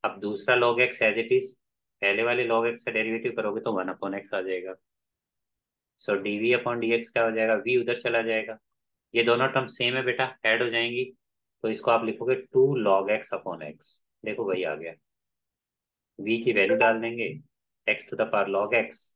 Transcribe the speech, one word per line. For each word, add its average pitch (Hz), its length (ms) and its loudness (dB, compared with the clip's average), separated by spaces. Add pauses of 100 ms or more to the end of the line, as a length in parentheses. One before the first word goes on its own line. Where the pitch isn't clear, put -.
अब 104 160 -4
दूसरा 104 380 2
log 120 320 4
X - 140 -6
as 110 200 2
it 120 100 2
is, 127 160 2 (520)
पहले 101 220 0
वाले 120 240 0
log 113 260 2
X - 100 -14
का 117 80 -4
derivative 113 460 -2
करोगे 107 240 -4
तो 113 120 -2
one 92 220 -2
upon 98 260 -6
X - 120 -10
आ 95 80 -2
जाएगा। 92 340 -6 (1200)
So 98 220 -2
dv 104 340 0
upon 120 240 -2
dx 117 300 0
क्या 117 140 0
हो 113 80 2
जाएगा? 110 320 0
V 123 180 2
उधर 120 200 -2
चला 117 200 0
जाएगा, 110 360 -4 (560)
ये 117 100 2
दोनों 120 240 4
टर्म 131 200 0
same 123 280 -2
है 131 80 0
बेटा, 123 220 0 (200)
ऐड 113 180 4
हो 120 60 0
जाएंगी, 117 340 -2 (600)
तो 110 60 0
इसको 110 220 0
आप 113 140 4
लिखोगे 110 300 -2
टू - 280 2 (160)
log 98 320 4
X 107 220 -2
upon 87 300 -8
X। 76 280 -16 (340)
देखो 107 200 -6
वही 92 180 -2
आ 78 120 -2
गया, 82 180 -12 (1300)
V 113 240 -2
की 117 100 2
value 101 240 4
डाल 113 240 4
देंगे, 117 260 -6 (600)
X - 220 -4
to - 100 -8
the 110 120 2
power 98 180 0
log 101 260 0
X। 113 280 -2 (120)